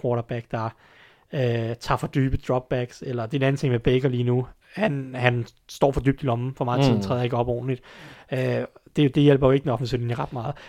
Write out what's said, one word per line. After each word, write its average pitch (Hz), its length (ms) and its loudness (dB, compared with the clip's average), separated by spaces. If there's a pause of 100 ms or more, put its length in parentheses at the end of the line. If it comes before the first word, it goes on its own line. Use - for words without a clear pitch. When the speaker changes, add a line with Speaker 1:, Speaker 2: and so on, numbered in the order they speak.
Speaker 1:
quarterback, 120 500 -4
der, 113 180 -4 (640)
øh, 151 60 -2 (400)
tager 135 180 -2
for - 100 -6
dybe 135 300 0
dropbacks, 127 720 -4
eller 120 180 -6
det 117 80 -6
er 139 60 -2
en 135 80 0
anden 139 100 2
ting 139 140 0
med 120 80 2
Baker 131 300 2
lige 123 140 0
nu. 123 240 0 (260)
Han, 135 420 -4
han 120 300 0 (240)
står 139 220 2
for 131 100 -4
dybt 135 220 0
i - 20 -4
lommen, 123 300 -2
for 139 100 -4
meget 123 260 4
Speaker 2:
Mm. 117 60 4
Speaker 1:
tid 98 100 -2
træder 123 160 -2
ikke 120 140 -2
op 120 100 0
ordentligt. 123 340 -4 (500)
Øh, 127 80 -2 (560)
det, 147 200 4
det 151 80 6
hjælper 139 240 6
jo 131 40 6
ikke 139 120 2
den 143 80 0
offensive 120 280 -2
linje 120 160 -4
ret 143 180 -8
meget. 120 200 -8 (160)